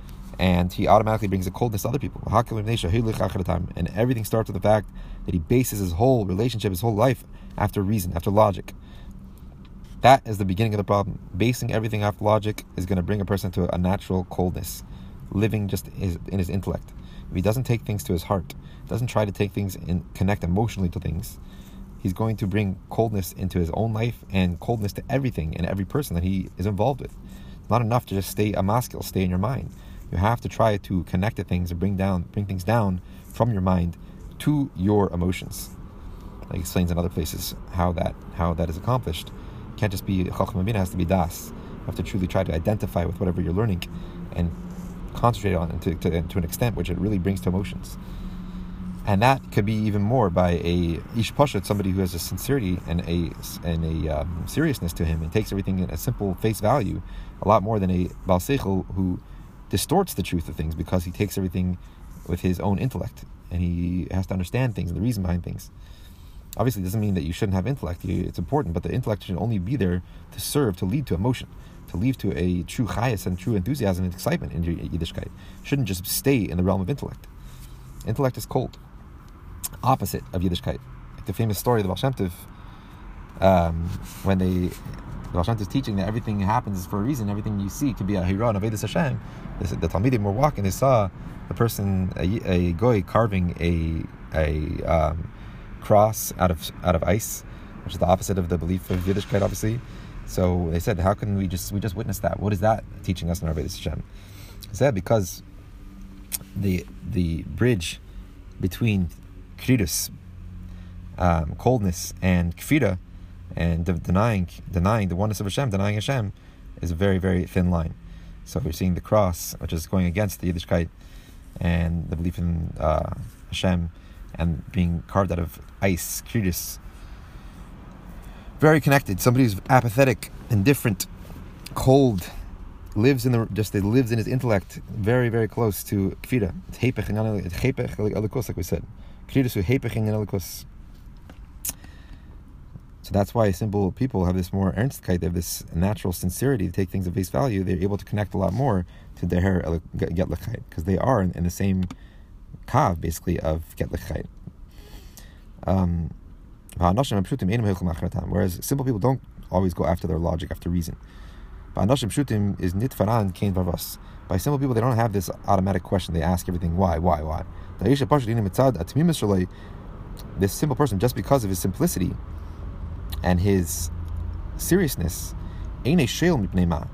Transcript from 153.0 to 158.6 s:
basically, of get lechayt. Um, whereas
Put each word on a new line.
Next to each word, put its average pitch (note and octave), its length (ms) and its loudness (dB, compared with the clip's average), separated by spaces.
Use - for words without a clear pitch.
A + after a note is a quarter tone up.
basically, D#2+ 380 -2
of D#2+ 380 -2
get - 140 -4
lechayt. - 360 -4
Um, E2+ 440 2
whereas F#2 1900 2